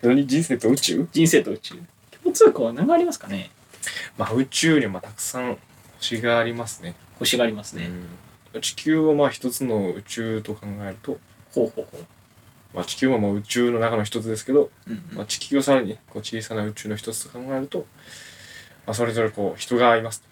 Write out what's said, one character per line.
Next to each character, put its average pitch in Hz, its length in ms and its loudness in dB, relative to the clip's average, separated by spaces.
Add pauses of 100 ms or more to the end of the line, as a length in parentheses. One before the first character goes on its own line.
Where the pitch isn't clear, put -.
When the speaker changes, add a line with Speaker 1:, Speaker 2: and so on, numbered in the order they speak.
Speaker 1:
何？ 135 240 6
人 147 160 4
生 131 140 0
と 110 120 2
宇 135 60 6
宙？ 165 360 0
Speaker 2:
人 165 160 6
生 165 140 6
と - 100 -4
宇 - 60 -6
宙。 - 180 -14 (480)
共 359 100 2
通 - 180 10
項 - 140 0
は 117 80 -2
何 147 140 0
が 320 60 4
あ 339 40 6
り 349 80 4
ま 330 80 -2
す - 60 -10
か - 80 -16
ね？ 190 240 -8 (680)
Speaker 1:
ま 95 100 -2
あ、 110 60 -4
宇 131 120 2
宙 156 340 4
に 117 80 0
も 92 140 -6
た - 80 -16
く - 120 -12
さ - 180 -6
ん 123 180 -4 (400)
星 113 240 -4
が 117 180 4
あ 117 40 2
り 117 100 -2
ま 117 140 -6
す - 140 -12
ね。 87 140 -10 (240)
Speaker 2:
星 - 180 0
が 123 60 4
あ - 40 4
り - 60 -2
ま 101 100 -10
す - 100 -16
ね。 87 160 -8 (640)
Speaker 1:
う - 40 -8
ん。 - 40 -8
地 - 140 -6
球 156 240 2
は 156 140 4
ま 143 120 4
あ 131 40 4
一 - 200 -6
つ 123 140 -6
の 104 300 0
宇 104 100 -10
宙 113 380 -4
と 107 120 -10
考 - 140 -12 (140)
え 98 80 -8
る 95 120 -12
と、 - 180 -8 (340)
Speaker 2:
ほ - 120 2
う 220 100 -4
ほ 220 60 -8
う 220 100 -8
ほ - 60 -18
う。 170 80 -16 (680)
Speaker 1:
ま 90 80 -6
あ、 - 40 -4
地 - 100 -8
球 135 140 2
は 127 80 4
も 101 160 2
う 101 40 -2
宇 104 60 -4
宙 120 280 0
の 117 80 0
中 113 160 0
の 107 80 0
一 107 180 -6
つ 110 60 -8
で 110 80 -4
す 107 100 -10
け 131 60 -4
ど、 143 180 6 (180)
Speaker 2:
う - 20 -18
ん 117 40 -6 (180)
う - 20 -16
ん。 117 40 -10
Speaker 1:
ま 104 60 -6
あ、 - 20 -8
地 - 140 -8
球 - 200 -2
を - 40 0
さ 139 120 4
ら 131 60 4
に 107 160 -6 (120)
こ - 60 -16
う 110 40 -8
小 110 220 -8
さ 113 140 -8
な 104 100 -2
宇 107 80 -6
宙 107 160 -10
の 107 60 -4
一 110 180 -8
つ - 160 -10
と - 80 -14
考 - 20 -10 (160)
え 131 40 -2
る 135 80 -6
と、 - 180 -6 (1000)
ま 110 60 -8
あ、 - 20 -4
そ 113 120 0
れ 117 80 -2
ぞ 113 100 0
れ 110 60 2
こ 101 280 -4
う - 20 -20
人 - 180 -2
が 120 180 6
い 113 60 2
ま 113 100 -6
す。 - 200 -12